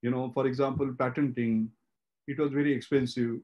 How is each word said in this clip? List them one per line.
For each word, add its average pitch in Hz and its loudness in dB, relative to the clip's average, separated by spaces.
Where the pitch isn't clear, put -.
You 120 0
know, 127 -2
for 135 2
example, 135 0
patenting, 123 0
it 139 -8
was 147 0
very 143 2
expensive. 123 0